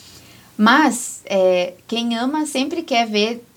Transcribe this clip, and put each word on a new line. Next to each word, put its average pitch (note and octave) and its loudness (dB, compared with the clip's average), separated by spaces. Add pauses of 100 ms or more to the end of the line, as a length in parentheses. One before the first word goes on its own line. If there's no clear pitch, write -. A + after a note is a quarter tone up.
(560)
Mas, B3+ 2
é, F#3 2 (120)
quem A#3 -4
ama D4 -2
sempre D4+ -4
quer A#3 0
ver, A3 -4 (100)